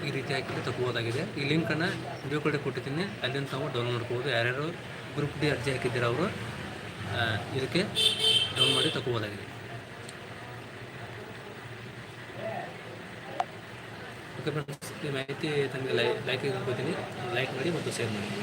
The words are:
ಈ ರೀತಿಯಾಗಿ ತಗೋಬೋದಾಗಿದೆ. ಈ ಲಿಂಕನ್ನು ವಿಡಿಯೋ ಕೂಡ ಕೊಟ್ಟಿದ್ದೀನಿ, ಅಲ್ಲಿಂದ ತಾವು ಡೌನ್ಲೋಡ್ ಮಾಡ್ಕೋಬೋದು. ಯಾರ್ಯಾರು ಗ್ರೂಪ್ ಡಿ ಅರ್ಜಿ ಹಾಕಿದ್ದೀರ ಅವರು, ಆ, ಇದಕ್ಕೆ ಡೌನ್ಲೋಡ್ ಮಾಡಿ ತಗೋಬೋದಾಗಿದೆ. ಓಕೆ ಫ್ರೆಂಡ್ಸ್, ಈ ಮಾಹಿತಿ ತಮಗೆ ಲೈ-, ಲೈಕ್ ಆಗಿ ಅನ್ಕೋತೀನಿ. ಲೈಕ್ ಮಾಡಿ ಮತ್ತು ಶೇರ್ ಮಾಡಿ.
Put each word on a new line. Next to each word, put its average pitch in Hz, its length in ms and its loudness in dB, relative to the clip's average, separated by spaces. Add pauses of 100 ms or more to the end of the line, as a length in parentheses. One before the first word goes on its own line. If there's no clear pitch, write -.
ಈ 139 100 0
ರೀತಿಯಾಗಿ 131 520 0
ತಗೋಬೋದಾಗಿದೆ. 117 560 2 (160)
ಈ 139 100 2
ಲಿಂಕನ್ನು 156 380 4 (340)
ವಿಡಿಯೋ 143 240 0
ಕೂಡ 147 200 2
ಕೊಟ್ಟಿದ್ದೀನಿ, 135 380 0 (200)
ಅಲ್ಲಿಂದ 131 300 0
ತಾವು 143 200 0
ಡೌನ್ಲೋಡ್ 120 220 2
ಮಾಡ್ಕೋಬೋದು. 120 400 0
ಯಾರ್ಯಾರು 127 300 2 (500)
ಗ್ರೂಪ್ 143 260 0
ಡಿ 151 140 6
ಅರ್ಜಿ 123 180 0
ಹಾಕಿದ್ದೀರ 123 380 2
ಅವರು, 160 140 4 (920)
ಆ, - 20 4 (380)
ಇದಕ್ಕೆ 147 240 2 (760)
ಡೌನ್ಲೋಡ್ 1077 220 8
ಮಾಡಿ - 180 6
ತಗೋಬೋದಾಗಿದೆ. 110 480 0 (4000)
ಓಕೆ 147 160 -2
ಫ್ರೆಂಡ್ಸ್, - 360 -6 (140)
ಈ 147 100 -2
ಮಾಹಿತಿ 135 340 -2 (220)
ತಮಗೆ 131 260 0
ಲೈ-, 120 160 6 (140)
ಲೈಕ್ 127 180 0
ಆಗಿ 135 120 2
ಅನ್ಕೋತೀನಿ. 127 360 0 (440)
ಲೈಕ್ - 200 0
ಮಾಡಿ 190 200 2
ಮತ್ತು 117 200 0
ಶೇರ್ 110 180 2
ಮಾಡಿ. 101 140 -2 (140)